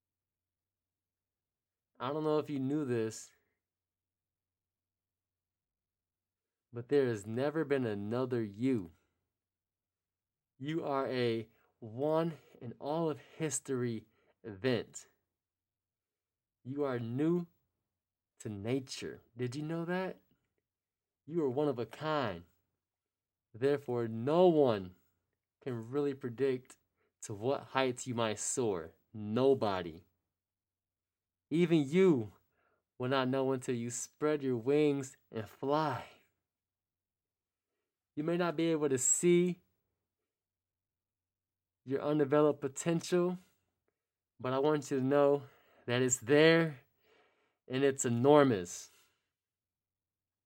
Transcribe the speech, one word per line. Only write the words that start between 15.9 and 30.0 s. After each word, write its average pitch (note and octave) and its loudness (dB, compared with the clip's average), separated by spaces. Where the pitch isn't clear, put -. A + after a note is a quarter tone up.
You C#3+ -6
are B2+ -2
new D3+ -2
to - -12
nature. G#2+ -6
Did B2 -6
you D3+ -8
know E3 -6
that? F3+ -6
You D#3+ -2
are C3 0
one D3 0
of B2+ -2
a A2+ -4
kind. C3+ -4
Therefore, B2 -2
no C#3 4
one A#2 4
can A#2 -8
really C#3+ -2
predict B2+ -4
to - -12
what B2 -4
heights C3 0
you B2 -6
might A2 -2
soar. G2 -4
Nobody. G#2+ 0